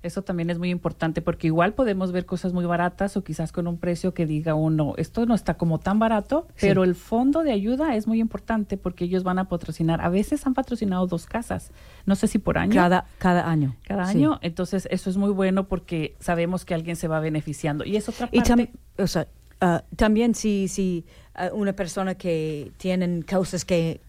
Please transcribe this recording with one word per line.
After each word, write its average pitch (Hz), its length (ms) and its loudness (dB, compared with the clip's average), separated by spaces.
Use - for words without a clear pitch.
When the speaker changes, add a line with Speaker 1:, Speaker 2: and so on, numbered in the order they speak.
Speaker 1:
eso 175 200 -6
también 170 280 -2
es 175 80 -2
muy 180 120 -2
importante 170 520 -2
porque 165 260 -2
igual 170 260 4
podemos 190 400 0
ver 180 120 -2
cosas 180 280 -4
muy 180 100 0
baratas 175 540 0
o 185 60 -2
quizás 160 280 -6
con 175 160 -4
un 175 100 -4
precio 175 360 -2
que 165 120 0
diga 156 300 0
uno, 156 400 2
"Esto 226 300 -2
no 233 100 4
está 180 200 -2
como 165 220 0
tan 196 220 0
barato", 226 560 0
Speaker 2:
Sí. - 120 2
Speaker 1:
pero 190 180 6
el 180 100 4
fondo 269 480 2
de 294 80 2
ayuda 240 460 0
es 214 100 -2
muy 226 140 2
importante 220 560 -2
porque 180 260 -4
ellos 180 200 0
van 185 160 0
a 190 100 -2
patrocinar. 165 500 0
A - 80 -2
veces 208 400 0
han 262 60 2
patrocinado 214 520 0
dos 175 200 -4
casas, - 460 -8
no 196 100 4
sé 208 120 0
si 202 120 2
por - 180 0
año. 175 180 2
Speaker 2:
Cada, 180 320 4
cada 175 320 2
año. 143 340 0
Speaker 1:
Cada 196 220 -4
Speaker 2:
Sí. 208 140 0
Speaker 1:
año, 294 220 2
entonces 180 480 -4
eso 185 200 -2
es 185 80 -2
muy 202 140 2
bueno 190 360 2
porque 170 540 -4
sabemos 170 420 0
que - 100 -4
alguien 165 220 -4
se 165 140 -6
va 160 100 0
beneficiando. 156 640 -4
Y 202 140 -2
es 214 100 -2
otra 240 240 -8
Speaker 2:
Y 240 80 4
tam-, 240 280 4
Speaker 1:
parte. - 360 -8
Speaker 2:
o 180 40 0
sea, 160 200 -2
ah, 175 240 2
también 220 360 4
si, 202 360 0
si, 185 340 -2
ah, 180 160 -4
una 202 220 -2
persona 190 420 -4
que 156 640 -4
tienen 180 460 0
cosas 185 420 -2
que, 165 440 0